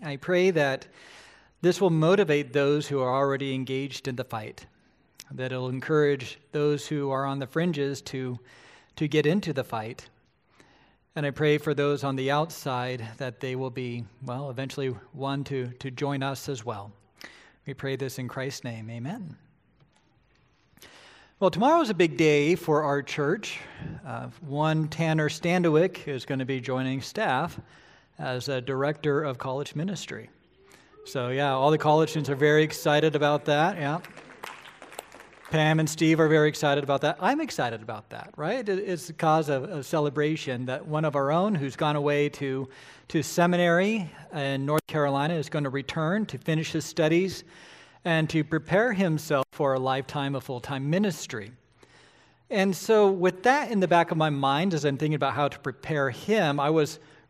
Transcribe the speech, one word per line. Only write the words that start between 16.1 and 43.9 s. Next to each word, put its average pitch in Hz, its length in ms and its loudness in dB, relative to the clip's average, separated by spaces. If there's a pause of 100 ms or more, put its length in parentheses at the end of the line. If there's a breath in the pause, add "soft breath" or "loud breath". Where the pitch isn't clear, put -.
us 135 260 -6
as 120 160 -8
well. 104 260 -10 (760 loud breath)
We 139 80 -10
pray 135 200 -6
this 131 220 -6
in 127 100 -6
Christ's 131 360 -8
name. 113 260 -10
Amen. 156 480 -10 (2000 loud breath)
Well, 185 120 4
tomorrow 269 300 4
is 226 100 0
a - 20 0
big 160 240 2
day 151 380 4
for 156 260 2
our 143 220 0
church. - 560 -4 (440 loud breath)
Uh, 123 260 -10 (180)
one 156 400 0
Tanner 156 420 0
Standewick 170 800 2
is 135 180 -6
gonna 135 180 -4
be 131 160 -2
joining 131 440 -2
staff 165 560 -2 (580 loud breath)
as 127 320 -6
a 131 100 -2
director 139 600 0
of 135 160 -4
college 135 380 -6
ministry. 151 560 -8 (720 loud breath)
So, 123 260 -4
yeah, 139 220 0
all 135 200 4
the 156 80 4
college 156 320 6
students 143 180 -2
are 143 60 0
very 151 260 6
excited 151 540 2
about 147 300 2
that, 151 300 2
yeah. 151 260 -4 (1500)
Pam 160 300 4
and 156 100 2
Steve 160 300 4
are 160 80 6
very 151 200 6
excited 147 360 0
about 139 180 0
that. 147 180 0
I'm 254 220 2
excited 120 400 -4
about 110 300 -12
that, - 260 -14
right? 208 320 -4
It, 185 80 0
it's 190 320 -6
a 160 40 -12
cause 156 360 2
of, 135 140 0
of 156 240 -8
celebration 147 800 -2
that 131 180 -6
one 151 180 -2
of 147 120 0
our 139 160 2
own 185 240 2
who's 139 200 -2
gone 151 200 0
away 147 340 2
to, 135 400 -6 (380 loud breath)
to 156 160 0
seminary 175 880 2 (200 loud breath)